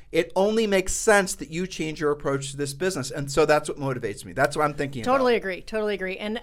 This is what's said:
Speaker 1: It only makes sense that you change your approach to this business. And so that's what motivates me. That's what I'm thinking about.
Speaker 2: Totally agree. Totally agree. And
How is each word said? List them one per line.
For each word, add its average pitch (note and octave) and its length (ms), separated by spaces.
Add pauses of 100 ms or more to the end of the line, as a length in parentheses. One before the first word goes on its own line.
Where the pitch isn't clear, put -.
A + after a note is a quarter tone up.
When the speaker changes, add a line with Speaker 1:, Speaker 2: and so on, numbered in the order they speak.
(120)
Speaker 1:
It E3+ 240
only G#3+ 320
makes G3 260
sense G3+ 420
that - 140
you E3+ 160
change D#3 360
your D3 100
approach C#3 400
to C3+ 60
this C#3 160
business. D#3+ 360
And C#3 220
so D3+ 160
that's D3+ 200
what D3+ 120
motivates C3+ 460
me. F2+ 80
That's C#3+ 220
what D#3 80
I'm D3 120
thinking C#3 260
about. A#3+ 120
Speaker 2:
Totally B3+ 220
agree. F3+ 260
Totally G#3+ 340
agree. F#3 220
And G#3+ 260